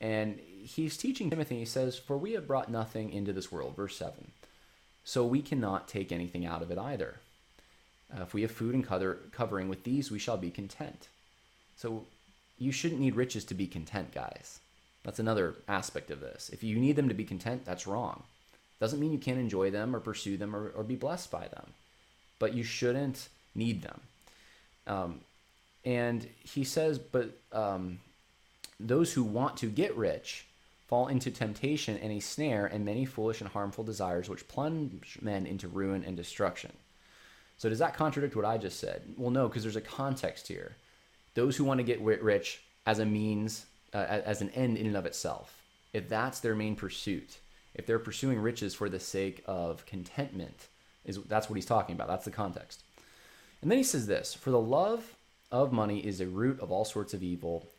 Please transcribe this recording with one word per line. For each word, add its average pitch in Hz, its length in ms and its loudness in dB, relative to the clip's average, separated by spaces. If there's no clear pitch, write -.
And 107 400 0
he's 151 320 -2
teaching 240 340 0
Timothy, 143 280 0
he 117 60 -4
says, 127 320 0
"For - 200 -2
we 190 160 -2
have 170 160 -4
brought 135 220 2
nothing 110 420 -2
into 98 200 -2
this 92 200 -4
world," 71 240 -4
verse 98 200 -4
seven, - 360 -8
"so 127 200 2
we 127 160 4
cannot 117 460 0
take 98 240 -4
anything 87 360 -4
out 82 160 -2
of 85 80 -6
it 87 80 -2
either. 101 420 -4
Uh, 95 100 -8
if 87 120 -8
we 104 80 2
have 113 80 2
food 113 240 -2
and 131 100 4
cover-, 92 360 0
covering, 98 380 -2
with 92 160 -4
these 135 260 0
we 104 80 -4
shall 110 200 0
be 87 120 -4
content." - 580 -8
So 113 300 -6
you 131 140 0
shouldn't 151 280 0
need 131 140 4
riches 117 300 0
to - 100 -6
be 95 120 0
content, 87 460 -6
guys. - 460 -8
That's - 140 -8
another 107 360 4
aspect - 420 -2
of 71 100 -6
this. - 320 -12
If - 120 -8
you 110 140 2
need 139 180 6
them 139 120 6
to 113 60 0
be 101 100 -2
content, 113 400 -6
that's 90 220 -6
wrong. 104 380 -4
Doesn't 135 200 0
mean 156 120 2
you 147 60 2
can't 127 200 0
enjoy 101 320 2
them 107 240 0
or 113 60 -2
pursue 101 360 -4
them 101 200 -4
or, 104 140 -6
or - 120 -6
be 120 140 -2
blessed 170 340 -4
by - 180 -6
them. - 240 -14
But 110 160 2
you 120 100 0
shouldn't 127 640 0
need 113 280 0
them. - 180 -10
Um, 90 340 -2
and 120 420 2
he - 220 -2
says, 156 340 2
"But, 120 400 0
um, 95 480 0
those 135 340 4
who 135 100 4
want 117 360 0
to 120 80 -2
get 131 280 2
rich 92 520 -2
fall 123 200 4
into 131 220 2
temptation 123 680 0
and 107 120 -4
a 104 100 -2
snare 113 460 0
and 104 180 0
many 110 200 0
foolish 113 360 0
and 98 100 -8
harmful 101 340 -4
desires 95 440 0
which - 200 -8
plunge 147 720 -4
men 98 260 -2
into 95 220 -6
ruin 98 360 0
and 90 120 -4
destruction." - 560 -2
So 113 100 2
does 113 100 0
that 160 160 4
contradict 139 420 0
what 104 80 2
I 110 140 4
just 98 220 -6
said? - 220 -4
Well, 123 140 0
no, 127 180 4
'cause 113 140 -2
there's 107 140 -2
a 107 60 -2
context - 640 -4
here. - 280 -10
Those 127 220 4
who 143 80 4
want 135 140 4
to 123 60 4
get 117 140 4
wi-, 107 240 4
rich 104 400 4
as 107 120 4
a 110 80 4
means, 107 600 2
uh, 107 40 0
a-, 101 280 0
as 104 140 0
an 101 100 -2
end 123 280 2
in 107 80 0
and 104 100 2
of 90 100 0
itself, - 560 -6
if 92 160 -2
that's 113 320 0
their 113 140 2
main 107 200 0
pursuit, - 640 -4
if - 120 -8
they're 113 120 6
pursuing 117 420 2
riches 107 340 0
for 104 140 0
the 92 100 -2
sake 98 480 -2
of 87 400 -2
contentment, - 800 -6
is, 98 200 -6
that's 107 240 2
what 107 80 -2
he's 92 100 -2
talking 104 280 4
about. - 140 -4
That's 92 160 0
the 107 60 -6
context. - 520 -4
And 151 80 4
then 240 80 8
he 269 60 6
says 147 220 2
this, - 260 2
"For - 180 -2
the 123 80 10
love 175 560 4
of 127 200 6
money 104 340 2
is 95 140 -2
a 92 60 0
root 117 340 2
of 87 100 -4
all 95 140 2
sorts 104 280 -4
of 92 100 -4
evil, 87 460 -2